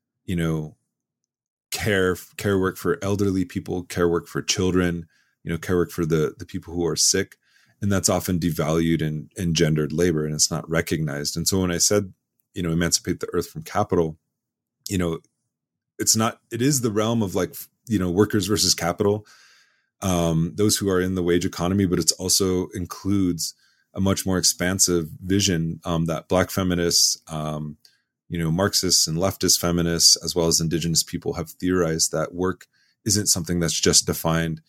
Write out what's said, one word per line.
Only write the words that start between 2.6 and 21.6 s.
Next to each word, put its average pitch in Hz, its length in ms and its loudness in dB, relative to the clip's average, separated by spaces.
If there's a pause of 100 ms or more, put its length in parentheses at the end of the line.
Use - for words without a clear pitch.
for - 260 -2
elderly 98 420 0
people, 90 400 -6
care 87 240 0
work 85 180 0
for - 160 -6
children, 90 640 0 (380)
you 87 80 -6
know, 82 60 -4
care 90 180 -2
work 85 160 2
for 85 120 -2
the, 80 340 0
the 92 80 -14
people 85 280 -10
who 87 100 -2
are 78 120 -2
sick. - 400 0 (440)
And 101 120 0
that's 95 160 2
often 90 320 2
devalued 82 600 2
and, 76 360 -4
and 85 180 0
gendered 78 380 2
labor, 80 320 2
and 76 100 -4
it's - 160 0
not 78 180 -6
recognized. 78 680 -2
And 82 100 -2
so 95 140 0
when 90 100 0
I 85 80 0
said, 101 340 2 (400)
you 98 100 -6
know, 82 100 0
"Emancipate 85 480 0
the - 140 -6
earth 87 140 -2
from 78 140 -14
capital," 87 560 0 (680)
you 98 80 -2
know, 85 220 -2 (800)
it's 107 180 2
not, 113 240 0 (100)
it 120 120 -4
is 135 180 2
the 117 100 0
realm 110 320 2
of, 90 120 -2
like, 90 200 0 (320)
you 104 120 0
know, 90 120 0
workers 101 360 2
versus 95 280 2
capital, 101 520 0 (720)
um, 85 540 0
those 104 240 2
who 98 100 -2
are 92 120 2
in 92 140 0
the 92 80 -2
wage 87 220 2
economy, 95 400 0